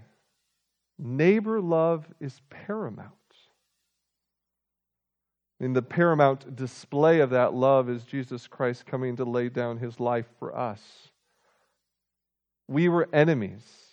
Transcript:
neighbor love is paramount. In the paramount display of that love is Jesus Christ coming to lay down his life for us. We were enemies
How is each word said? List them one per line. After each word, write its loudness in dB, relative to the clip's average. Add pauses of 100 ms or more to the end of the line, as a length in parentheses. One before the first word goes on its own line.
(1000)
neighbor 0
love 0 (140)
is -14
paramount. -12 (2500)
In -4
the 0
paramount 2
display 2
of 2
that 2
love 2
is -6
Jesus -10
Christ -6
coming -6
to -4
lay -2
down -6
his -10
life -2 (140)
for -12
us. -8 (1800)
We 2
were 2
enemies 2 (300)